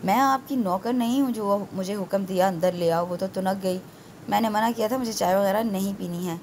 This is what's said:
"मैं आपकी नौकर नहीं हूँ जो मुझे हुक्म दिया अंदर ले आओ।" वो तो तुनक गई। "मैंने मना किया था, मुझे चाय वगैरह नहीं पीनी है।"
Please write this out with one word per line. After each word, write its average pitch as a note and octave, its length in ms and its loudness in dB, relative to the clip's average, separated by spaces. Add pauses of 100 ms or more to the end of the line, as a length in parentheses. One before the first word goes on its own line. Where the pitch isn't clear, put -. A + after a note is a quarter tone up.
"मैं F#3+ 120 4
आपकी C4+ 380 2
नौकर G3+ 380 0
नहीं B3 280 2
हूँ C4 100 2
जो G3+ 420 0
मुझे F#3+ 200 -4
हुक्म G3 320 -2
दिया F#3 220 2
अंदर F3+ 260 2
ले F3 160 2
आओ।" E3+ 160 2
वो F3 100 -4
तो F#3+ 120 -4
तुनक F#3+ 300 -2
गई। F#3 240 -2 (480)
"मैंने G#3+ 200 2
मना G#3+ 220 2
किया A3+ 160 0
था, B3+ 100 0
मुझे A#3 160 -4
चाय F#3+ 260 2
वगैरह G3+ 240 2
नहीं G3 320 -2
पीनी F3 300 -6
है।" E3+ 180 -4